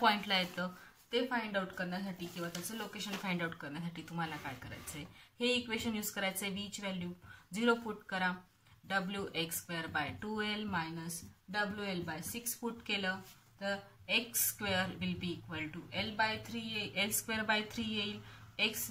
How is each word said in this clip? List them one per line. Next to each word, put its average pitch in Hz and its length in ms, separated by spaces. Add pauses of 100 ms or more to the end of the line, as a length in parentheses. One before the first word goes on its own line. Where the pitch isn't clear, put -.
पॉइंटला 208 380
येतं 180 340 (400)
ते 254 140
find 220 300
out 190 120 (100)
करण्यासाठी 180 560
किंवा 170 140
त्याचं 175 280
location 208 360 (100)
find 180 200
out 165 180
करण्यासाठी 165 480
तुम्हाला 165 280
काय 139 260
करायचंय, 120 420 (360)
हे 240 120
equation 240 440
use 208 140
करायचंय. 196 400
V 202 220
ची 202 100
value 185 260 (460)
Zero 233 200 (100)
put 208 260
करा, 185 220 (560)
W 196 360 (100)
X 165 280
square 165 320
by 143 180 (100)
two 214 180
L 208 240
minus 165 560 (280)
W 202 360
L 180 220
by 165 160
six - 360
put 233 280
केलं 190 340 (400)
तर 196 160 (320)
X 226 400
square 190 520
will 180 220
be 175 140
equal 156 300 (100)
to 165 120 (160)
L 220 160
by 220 120 (160)
three 226 240
येईल, 208 260
एल 202 140
स्क्वेअर 220 320
बाय 214 180 (100)
थ्री 220 220
येईल, 208 260 (480)
X - 220